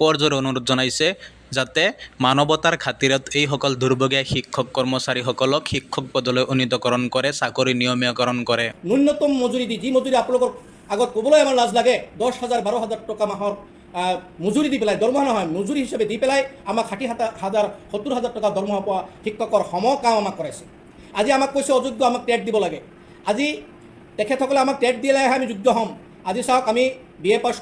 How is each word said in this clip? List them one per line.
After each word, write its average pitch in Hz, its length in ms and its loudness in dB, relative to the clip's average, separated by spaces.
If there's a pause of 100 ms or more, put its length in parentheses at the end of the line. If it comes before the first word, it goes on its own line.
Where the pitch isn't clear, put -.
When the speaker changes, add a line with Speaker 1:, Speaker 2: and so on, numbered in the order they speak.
Speaker 1:
কৰজোৰে 151 400 2
অনুৰোধ 131 220 -2
জনাইছে 131 440 0 (440)
যাতে 131 320 0 (360)
মানৱতাৰ 147 580 4
খাতিৰত 135 460 0 (120)
এইসকল 143 400 0
দুৰ্ভগীয়া 131 480 2
শিক্ষক - 500 -2
কৰ্মচাৰীসকলক 131 1000 0
শিক্ষক 135 420 -6
পদলৈ 127 380 0
উন্নীতকৰণ 123 500 0 (120)
কৰে, 131 160 0 (100)
চাকৰি 127 340 0
নিয়মীয়াকৰণ 123 680 0
কৰে। 117 220 0 (200)
Speaker 2:
ন্যূনতম 285 460 2 (100)
মজুৰি 247 240 0
দি, 220 120 -4
যি 196 140 -4
মজুৰি 254 240 2
আপোনালোকৰ 247 340 2 (400)
আগত 226 240 0
ক'বলৈ 269 280 4
আমাৰ 269 140 4
লাজ 240 180 2
লাগে, 233 220 4 (220)
দহ 233 120 0 (120)
হাজাৰ, 220 200 0
বাৰ 208 220 -2
হাজাৰ 220 240 -6
টকা 214 180 -2
মাহৰ, 202 280 -2 (400)
আহ, 180 220 0 (260)
মজুৰি 233 280 2
দি 262 80 0
পেলাই, 208 200 0
দৰমহা 254 260 2
নহয়, 220 240 0
মজুৰি 196 340 -2
হিচাপে 226 240 -2
দি 220 120 -4
পেলাই 269 240 2 (240)
আমাক 214 220 -2
ষাঠি, 202 200 -8
সাত 233 140 -4 (200)
হাজাৰ, 202 240 0 (260)
সত্তৰ 208 220 -4
হাজাৰ 233 200 -2
টকা 208 160 0
দৰমহা 196 320 -2
পোৱা 196 180 -2 (240)
শিক্ষকৰ 214 380 0 (100)
সম 185 140 -2 (160)
কাম 233 160 4
আমাক 202 200 0
কৰাইছে। 151 260 -8 (500)
আজি 214 180 0
আমাক 269 220 2
কৈছে 277 200 0
অযোগ্য, 254 320 0
আমাক 240 200 2
টেট 233 200 0
দিব 220 120 0
লাগে। 165 220 -2 (460)
আজি 240 220 2 (680)
তেখেতসকলে 262 420 0
আমাক 269 200 2
টেট 247 220 2
দিলেহে 269 360 4
আমি 262 100 0
যোগ্য 214 220 -2
হ'ম। 220 200 2 (360)
আজি 190 180 -2
চাওক, 254 240 2
আমি 233 160 2 (360)
বি 160 140 -2
এ 240 40 4
পাছ 233 240 0